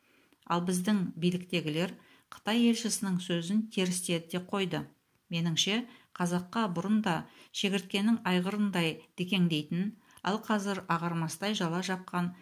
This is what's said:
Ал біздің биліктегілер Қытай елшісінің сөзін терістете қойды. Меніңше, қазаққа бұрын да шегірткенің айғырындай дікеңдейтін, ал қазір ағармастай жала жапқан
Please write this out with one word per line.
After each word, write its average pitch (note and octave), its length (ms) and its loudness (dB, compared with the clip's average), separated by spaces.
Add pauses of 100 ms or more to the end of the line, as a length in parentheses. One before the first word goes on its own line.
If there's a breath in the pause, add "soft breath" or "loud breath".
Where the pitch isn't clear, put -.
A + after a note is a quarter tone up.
(440 soft breath)
Ал F3 160 0
біздің F3+ 560 0
биліктегілер F3 800 0 (380 loud breath)
Қытай A#3+ 360 2
елшісінің G#3 560 0
сөзін F3 380 0 (100)
терістете F3+ 720 -2
қойды. F3 380 -2 (480)
Меніңше, E3+ 540 0 (280 loud breath)
қазаққа F3+ 540 -2 (100)
бұрын G3 240 2
да G3 140 2 (420 loud breath)
шегірткенің G3+ 640 2 (100)
айғырындай F3+ 640 2 (260)
дікеңдейтін, F3 800 0 (260 loud breath)
ал G#3+ 240 -2
қазір G3+ 400 -2
ағармастай E3+ 720 -2
жала F3 240 0
жапқан F3+ 600 -4